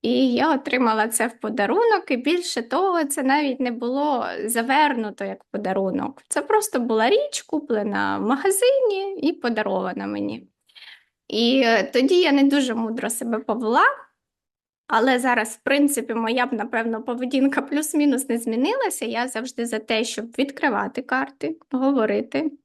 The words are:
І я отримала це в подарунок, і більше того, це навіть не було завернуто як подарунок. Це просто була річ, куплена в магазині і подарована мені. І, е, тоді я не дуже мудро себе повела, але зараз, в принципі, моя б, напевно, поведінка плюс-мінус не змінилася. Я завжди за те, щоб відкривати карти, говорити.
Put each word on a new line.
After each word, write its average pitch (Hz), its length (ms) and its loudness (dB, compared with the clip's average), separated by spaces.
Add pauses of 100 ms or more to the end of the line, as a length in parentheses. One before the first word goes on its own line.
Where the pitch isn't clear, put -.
І 247 300 4
я 285 220 2
отримала 240 540 2
це 226 180 0
в - 140 -10
подарунок, 320 680 0
і 262 60 2
більше 285 460 -2
того, 339 420 0
це 285 180 -4
навіть 269 380 2
не 247 100 0
було 247 560 -2 (180)
завернуто 233 800 0
як 196 200 -10
подарунок. 196 840 -4
Це - 140 -2
просто 427 380 0
була 226 300 2
річ, 571 320 0
куплена 202 760 -2
в 190 40 -4
магазині 392 1000 2
і 320 100 2
подарована 196 760 -4
мені. - 420 -6 (800)
І, 240 360 2
е, 226 180 4
тоді 277 380 2
я 320 120 4
не 277 100 4
дуже 269 320 2
мудро 226 360 -4
себе 233 280 -4
повела, 240 460 2 (1040)
але 247 320 2
зараз, 240 380 0
в - 60 -20
принципі, 277 520 2
моя 233 320 0
б, 262 60 -4
напевно, 226 500 -2
поведінка 262 600 0
плюс-мінус 285 680 0
не 233 100 0
змінилася. 302 680 -2
Я 233 240 -4
завжди 233 380 -8
за 220 120 -4
те, 220 260 -2
щоб 226 220 -8 (120)
відкривати 262 640 -2
карти, 277 540 -4 (140)
говорити. 262 800 0 (140)